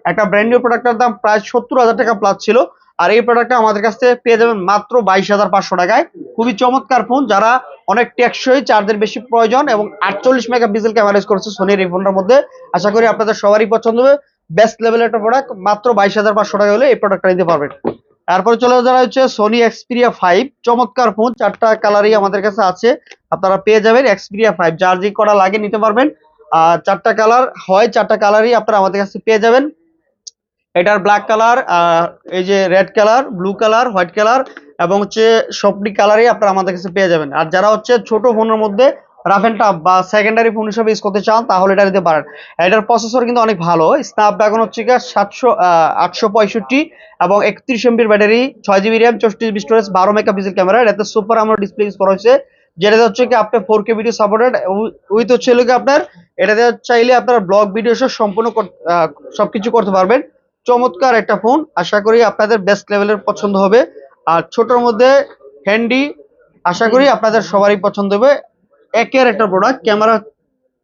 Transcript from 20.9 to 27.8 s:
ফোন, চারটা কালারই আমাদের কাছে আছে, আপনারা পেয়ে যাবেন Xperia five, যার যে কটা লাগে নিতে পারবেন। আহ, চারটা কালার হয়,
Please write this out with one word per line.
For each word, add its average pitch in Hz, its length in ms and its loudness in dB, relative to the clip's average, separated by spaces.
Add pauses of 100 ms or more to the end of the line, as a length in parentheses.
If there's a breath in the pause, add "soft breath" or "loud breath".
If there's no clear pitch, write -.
ফোন, 233 220 -2
চারটা 220 420 0
কালারই 208 400 2
আমাদের 196 260 0
কাছে 208 220 -2
আছে, 226 320 0 (360 loud breath)
আপনারা 190 260 0
পেয়ে 214 240 2
যাবেন 226 240 2
Xperia 202 460 0
five, 170 240 -2
যার 185 240 0
যে 202 160 -4
কটা 208 180 2
লাগে 196 240 2
নিতে 214 200 -4
পারবেন। 220 320 0 (420)
আহ, 165 340 2
চারটা 202 280 -2
কালার 226 340 2 (220)
হয়, 208 180 4